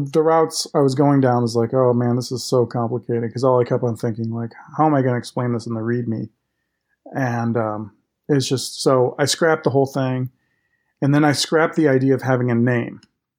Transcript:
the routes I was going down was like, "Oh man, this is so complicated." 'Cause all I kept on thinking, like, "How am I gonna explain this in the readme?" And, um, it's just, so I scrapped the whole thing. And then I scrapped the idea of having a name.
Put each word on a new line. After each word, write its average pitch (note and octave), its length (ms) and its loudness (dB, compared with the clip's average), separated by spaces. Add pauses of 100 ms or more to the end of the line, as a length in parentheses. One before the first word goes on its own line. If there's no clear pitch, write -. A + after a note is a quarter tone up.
(120)
the D#3+ 100 2
routes D#3+ 520 2
I D#3+ 60 4
was C3+ 160 2
going C#3+ 240 4
down B2 220 2
was A2+ 120 -2
like, A#2 180 0
"Oh B2+ 200 4
man, A#2+ 240 0
this B2+ 160 -6
is A#2+ 100 -6
so B2 240 2
complicated." A#2 640 -4
'Cause A#2+ 120 -6
all B2+ 160 4
I A#2+ 40 4
kept B2 200 -2
on A#2+ 100 -2
thinking, A2+ 360 -6
like, A2+ 200 -8 (260)
"How D3+ 100 2
am D3+ 80 2
I C3+ 80 2
gonna B2+ 140 0
explain B2 360 -6
this A#2 160 -6
in A#2 60 -6
the A2 60 -6
readme?" A#2 480 -4 (840)
And, A#2+ 420 -2
um, G#2+ 360 -6 (360)
it's C#3 200 0
just, - 340 -6
so C3 340 2
I C#3+ 100 0
scrapped D#3+ 360 0
the D3+ 80 2
whole C3+ 160 2
thing. B2+ 440 -4 (680)
And C#3+ 140 2
then D3+ 100 4
I D3 80 4
scrapped D#3+ 440 0
the D#3+ 100 2
idea C3 280 4
of B2 80 -4
having B2+ 280 0
a A#2+ 60 0
name. A#2 440 0 (380)